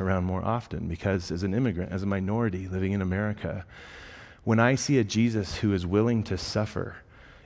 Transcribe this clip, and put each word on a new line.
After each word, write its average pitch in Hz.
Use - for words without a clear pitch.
around 92
more 92
often, 87
because 87
as 87
an 98
immigrant, 104
as 92
a 95
minority 98
living 95
in 101
America, 95
when 110
I 120
see 139
a 120
Jesus 107
who 104
is 90
willing 110
to 92
suffer, -